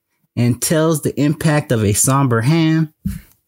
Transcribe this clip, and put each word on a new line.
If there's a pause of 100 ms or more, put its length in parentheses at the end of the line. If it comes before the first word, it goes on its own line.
(360)
and
tells
the
impact
of
a
somber
Ham (560)